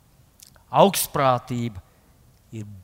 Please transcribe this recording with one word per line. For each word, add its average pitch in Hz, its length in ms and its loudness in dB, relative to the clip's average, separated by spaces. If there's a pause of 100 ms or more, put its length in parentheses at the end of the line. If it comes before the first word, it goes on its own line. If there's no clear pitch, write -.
(720)
augstprātība 127 1120 0 (680)
ir 110 140 -12 (200)